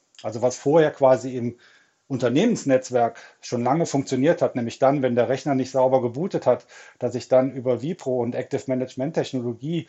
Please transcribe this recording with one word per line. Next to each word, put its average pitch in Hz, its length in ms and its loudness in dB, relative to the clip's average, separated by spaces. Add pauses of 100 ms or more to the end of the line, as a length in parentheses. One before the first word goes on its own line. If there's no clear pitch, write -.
(240)
Also 110 180 -6
was 127 140 0
vorher 151 360 4
quasi 131 440 2
im 120 220 -6 (500)
Unternehmensnetzwerk 131 1120 0 (220)
schon 120 220 -4
lange 151 220 2
funktioniert 139 560 0
hat, 127 140 -2
nämlich 117 240 -6
dann, 139 220 4
wenn 123 140 0
der 117 120 2
Rechner 135 280 -2
nicht 131 160 -2
sauber 131 300 2
gebootet 131 440 -4
hat, 123 200 2 (340)
dass 120 160 -4
ich 120 120 -6
dann 131 240 4
über 123 280 -2
vPro 127 420 -4
und 120 120 -4
Active 123 340 -6
Management 131 480 -4
Technologie 131 720 -6